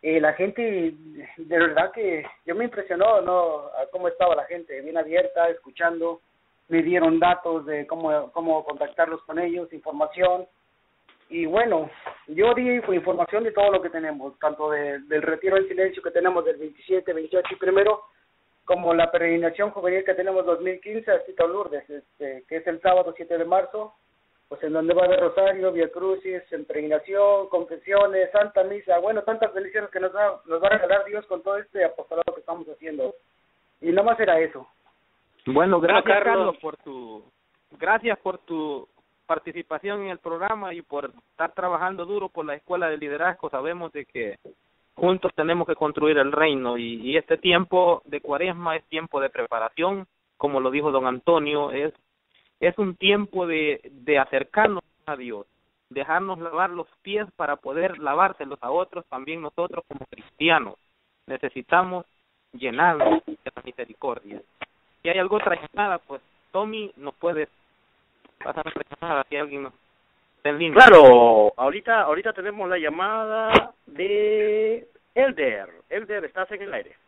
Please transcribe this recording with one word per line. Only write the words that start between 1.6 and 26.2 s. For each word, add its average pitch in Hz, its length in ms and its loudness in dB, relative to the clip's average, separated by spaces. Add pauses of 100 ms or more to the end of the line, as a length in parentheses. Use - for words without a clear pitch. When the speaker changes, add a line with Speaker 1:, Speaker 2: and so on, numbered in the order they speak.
Speaker 1:
que 180 320 -4 (200)
yo 170 100 -6
me 226 120 -2
impresionó, 202 560 2
¿no? 170 460 0
A 135 220 -6
cómo 180 160 -4
estaba 170 300 2
la 147 80 -4
gente, 165 380 -12
bien 160 160 -6
abierta, 170 500 2
escuchando, 170 720 -4 (480)
me 165 140 2
dieron 165 360 2
datos 170 460 0
de 147 220 -6
cómo, 151 460 -2
cómo 160 320 -2
contactarlos 151 580 -4
con 156 160 -8
ellos, 170 340 -4
información. 165 760 -2 (840)
Y 165 160 -4
bueno, 175 420 0 (380)
yo 196 260 2
di 247 220 0 (200)
información 180 500 0
de 214 80 -2
todo 202 180 4
lo 190 100 2
que 175 80 -6
tenemos, 151 500 -8
tanto 151 320 -2
de, 143 300 -2
del 151 220 -2
retiro 165 340 0
en 190 100 0
silencio 185 360 -2
que 170 80 -6
tenemos 175 340 0
del 156 140 -2
veintisiete, 170 560 -4
veintiocho 175 400 -4
y - 20 -14
primero, 196 460 2 (640)
como 180 260 2
la 165 180 4
peregrinación 170 600 0
juvenil 190 340 -2
que 196 80 0
tenemos 185 320 0
dos 170 160 0
mil 185 220 -4
quince 220 280 -6
a 180 140 2
Tito 175 240 0
Lourdes, 170 400 -6
este, 143 580 -14
que 160 100 -10
es 165 100 -6
el 165 160 -6
sábado 180 340 4
siete 170 220 -4
de 165 80 -2
marzo, 190 480 -2 (540)
pues - 140 -12
en 156 120 -4
donde 160 180 0
va 180 120 4
a - 20 4
haber 180 140 4
rosario, 185 520 2
vía 165 180 0
crucis, 185 600 -6